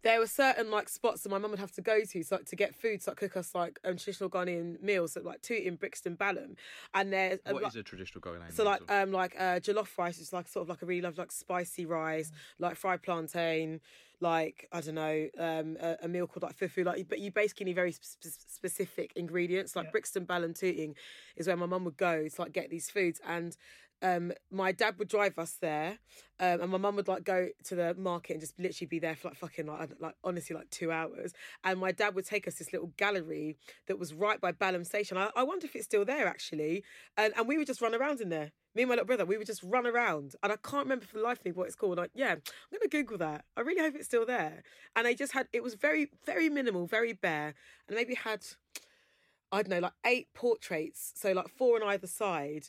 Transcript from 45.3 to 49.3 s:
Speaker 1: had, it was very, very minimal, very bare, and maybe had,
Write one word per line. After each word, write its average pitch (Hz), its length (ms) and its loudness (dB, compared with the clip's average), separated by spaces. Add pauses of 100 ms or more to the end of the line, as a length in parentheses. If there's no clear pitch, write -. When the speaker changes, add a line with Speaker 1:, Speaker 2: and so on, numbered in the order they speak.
Speaker 1:
had, 262 200 0
it 233 100 0
was 233 120 -4
very, 294 340 4 (160)
very 320 240 4
minimal, 240 380 2
very 226 260 2
bare, 151 400 0 (360)
and 202 80 -4
maybe 247 180 0
had, 226 320 -4 (1040)